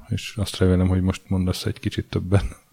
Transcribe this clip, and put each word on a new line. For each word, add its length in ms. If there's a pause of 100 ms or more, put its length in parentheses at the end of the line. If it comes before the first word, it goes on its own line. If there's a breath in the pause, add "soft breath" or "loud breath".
és 300
azt 220
remélem, 280
hogy 140
most 260
mondasz 380
egy 140
kicsit 300
többen. 320 (320)